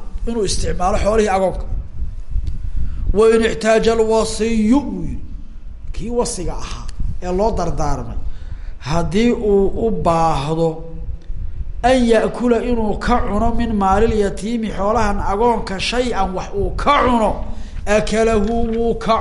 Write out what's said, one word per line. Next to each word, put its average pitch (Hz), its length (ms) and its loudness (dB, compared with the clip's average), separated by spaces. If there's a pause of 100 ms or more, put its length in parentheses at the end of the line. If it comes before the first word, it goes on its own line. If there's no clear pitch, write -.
(280)
inuu 233 160 0
isticmaalo 180 540 0
xoolihii 208 300 2
agoonka. 190 360 0 (1500)
"Wa 214 80 6 (100)
in 226 160 4
ixtaaja 220 420 2
alwasiyu," 220 880 2
buu 214 220 -6
yidhi. - 220 -4 (680)
Kii 208 180 -6
wasiga 226 440 -2
ahaa - 320 -8 (360)
ee 180 100 -4
loo 202 240 2
dardaarmay, 147 600 -2 (600)
haddii 170 540 2
uu 208 540 2
u 226 40 2
baahdo, 165 760 0 (1120)
"an 262 140 6 (160)
ya'kula," 220 460 2 (120)
inuu 220 280 0
ka - 160 0 (140)
cuno, 220 260 2
"min 233 200 2
maalil 202 380 4
yatiimi," 214 640 -2
xoolahan 214 420 0 (140)
agoonka, 214 480 0
"shay-an," 202 540 -2
wax - 200 -6
uu 202 220 -2
ka - 160 2 (120)
cuno, 240 260 2 (560)
"akalahu," 214 680 2 (220)
wuu 233 180 0
ka 220 260 0